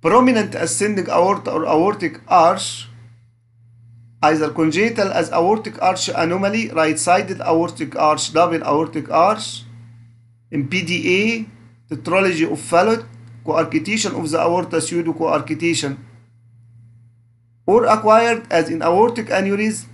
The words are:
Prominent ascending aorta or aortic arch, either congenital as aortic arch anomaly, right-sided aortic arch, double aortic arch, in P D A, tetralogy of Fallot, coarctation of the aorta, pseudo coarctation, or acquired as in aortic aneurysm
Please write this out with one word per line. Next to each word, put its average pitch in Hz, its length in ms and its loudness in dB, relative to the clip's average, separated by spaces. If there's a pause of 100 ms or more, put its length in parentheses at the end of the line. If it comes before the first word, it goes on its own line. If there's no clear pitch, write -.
Prominent 226 560 4
ascending 190 520 -2
aorta 190 440 0
or 160 120 -2
aortic 175 640 0
arch, 175 640 2 (1300)
either 156 300 2
congenital 190 640 0
as - 180 -2
aortic 208 500 0
arch 185 280 0
anomaly, 196 640 -2
right-sided 175 680 0
aortic 165 540 -2
arch, 151 380 0
double 165 320 2
aortic 147 460 -2
arch, 190 520 0 (880)
in 143 180 -4
P 185 140 -4
D 190 640 0 (420)
A, 156 60 -8
tetralogy 170 560 0
of - 80 -6
Fallot, 214 460 2 (400)
coarctation 165 760 -2
of 165 100 -6
the 160 120 -2
aorta, 170 400 0
pseudo 165 320 -4
coarctation, 156 880 -2 (1700)
or 220 200 4
acquired 220 680 4
as 165 200 0
in 160 120 -4
aortic 214 440 2
aneurysm 202 680 -2